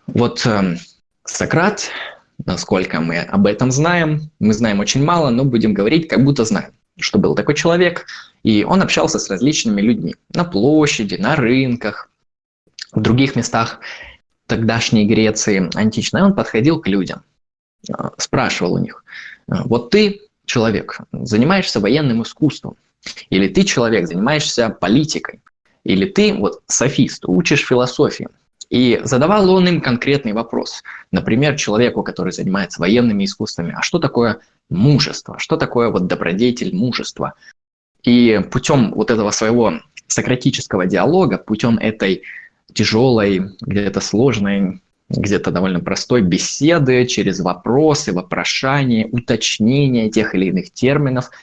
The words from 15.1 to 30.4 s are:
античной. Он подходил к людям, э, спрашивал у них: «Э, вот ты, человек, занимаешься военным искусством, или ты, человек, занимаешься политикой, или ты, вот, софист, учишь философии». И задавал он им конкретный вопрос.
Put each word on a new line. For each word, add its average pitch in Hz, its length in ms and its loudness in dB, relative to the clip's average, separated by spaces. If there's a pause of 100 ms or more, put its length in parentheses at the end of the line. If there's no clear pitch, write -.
античной. 110 460 0
Он 196 100 6
подходил 143 480 0
к - 60 -6
людям, 95 360 -2 (680)
э, - 40 -10 (240)
спрашивал 95 560 -2
у 90 60 -2
них: - 240 -8 (440)
«Э, - 80 -2 (100)
вот 120 260 -2
ты, 202 300 2 (240)
человек, - 560 -2 (100)
занимаешься 127 680 0
военным 117 440 2
искусством, - 520 -4 (540)
или 95 200 2
ты, 180 140 2
человек, 113 440 2
занимаешься 117 640 0
политикой, 120 720 -2 (420)
или 190 220 2
ты, 202 280 2
вот, - 340 -4
софист, - 600 0
учишь - 380 2
философии». 127 640 0 (400)
И 123 340 2
задавал 170 480 2
он 185 160 4
им 170 140 0
конкретный 131 520 0
вопрос. - 480 -6 (300)